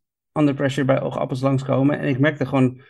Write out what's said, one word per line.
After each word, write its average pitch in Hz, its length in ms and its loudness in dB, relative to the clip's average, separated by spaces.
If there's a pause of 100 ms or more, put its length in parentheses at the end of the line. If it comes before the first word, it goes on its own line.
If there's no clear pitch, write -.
(340)
Under 147 200 2
Pressure 135 320 -2
bij 131 160 2
Oogappels 139 400 -4
langskomen. 135 580 0
En 147 80 -4
ik 127 120 -2
merkte 147 260 0
gewoon 127 440 0